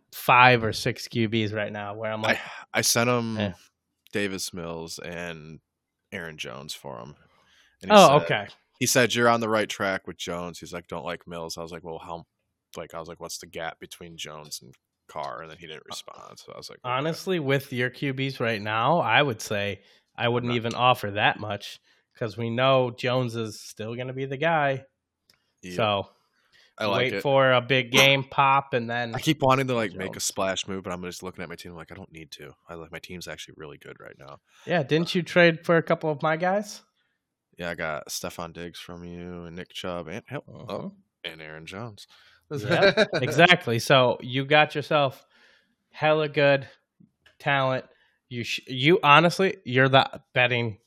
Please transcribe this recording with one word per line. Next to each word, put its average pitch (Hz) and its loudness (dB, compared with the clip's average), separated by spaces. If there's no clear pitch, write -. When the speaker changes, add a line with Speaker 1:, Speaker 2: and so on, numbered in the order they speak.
Speaker 1:
five 123 8
or 107 -2
six - -6
Q 113 0
Bs 107 -2
right 104 -6
now 104 -8
where 110 -6
I'm 110 -4
like, 110 2
Speaker 2:
I, 113 0
I - 0
sent 120 2
him 117 0
Speaker 1:
Eh. 104 -2
Speaker 2:
Davis 98 -4
Mills 82 -10
and 82 -12
Aaron 82 -12
Jones 69 -14
for 65 -14
him. 67 -16
And 185 -12
he 214 10
Speaker 1:
Oh, 185 12
Speaker 2:
said, 165 -4
Speaker 1:
okay. 110 -2
Speaker 2:
he 131 -2
said, 120 2
"You're 120 4
on 117 4
the 113 -4
right 107 0
track 95 -4
with 87 -14
Jones." 87 -8
He's 80 -16
like, 87 -12
"Don't 82 -10
like 85 -10
Mills." 85 -10
I 85 -12
was 82 -14
like, 78 -14
"Well, 85 -12
how," 85 -12
like, 85 -14
I 85 -10
was 82 -12
like, 82 -16
"What's 82 -12
the 90 -18
gap 80 -10
between 85 -20
Jones 76 -14
and 67 -20
Carr?" 71 -10
And 80 -16
then 78 -18
he 82 -20
didn't 78 -16
respond. - -18
So - -20
I - -16
was - -16
like, - -20
"Okay." 123 -4
Speaker 1:
Honestly, 160 -4
with 139 0
your 123 -2
Q 135 -6
Bs 135 -6
right 113 -2
now, 113 0
I 120 4
would 131 0
say 101 -4
I 120 -2
wouldn't 120 0
Speaker 2:
Right. 120 0
Speaker 1:
even 113 -4
offer 120 2
that 110 0
much 104 -10
'cause 104 -6
we 117 -4
know 127 4
Jones 123 -2
is 110 -6
still 113 -12
gonna 127 -8
be 131 -6
the 135 -8
guy. 143 0
Speaker 2:
Yeah. 90 -10
Speaker 1:
So 104 0
Speaker 2:
I 110 -4
like 101 2
Speaker 1:
wait 127 0
Speaker 2:
it. 98 -4
Speaker 1:
for 135 4
a 127 6
big 120 0
game 135 6
pop 139 2
and 117 -2
then 120 -6
Speaker 2:
I 127 -6
keep 156 0
wanting 131 4
to, 127 -2
like, 110 -2
make 95 -8
a - -10
Speaker 1:
Jones. 98 -8
Speaker 2:
splash 95 -4
move, 95 -8
but 92 -6
I'm 90 -8
just 90 -10
looking 92 -12
at 80 -12
my 85 -12
team 87 -16
like, 82 -16
"I 87 -16
don't 95 -20
need 80 -18
to." 71 -18
I 85 -12
like, 82 -16
my 82 -12
team's 87 -14
actually 78 -14
really 73 -16
good 69 -20
right - -20
now. 69 -20
Speaker 1:
Yeah, 165 -2
didn't 160 0
you 175 0
trade 170 4
for 170 4
a 160 2
couple 165 -2
of 143 -6
my 160 0
guys? 190 -2
Speaker 2:
Yeah, 87 -6
I 85 -6
got 80 -6
Stefon 85 -10
Diggs 85 -12
from 87 -16
you 87 -12
and 85 -14
Nick 90 -14
Chubb 87 -8
and, 95 -10
hell, 127 -12
Speaker 1:
Uh-huh. - -18
Speaker 2:
oh, 196 -10
and - -14
Aaron 78 -16
Jones. 101 -14
Speaker 1:
Yeah, 160 2
Speaker 2:
<laughs> - -8
Speaker 1:
exactly. 160 4
So 127 4
you 131 -4
got 151 4
yourself 143 0
hella 156 2
good 139 4
talent. 135 0
You 120 -6
sh-, - -6
you 135 2
honestly, 165 6
you're 127 4
the - 4
betting 120 2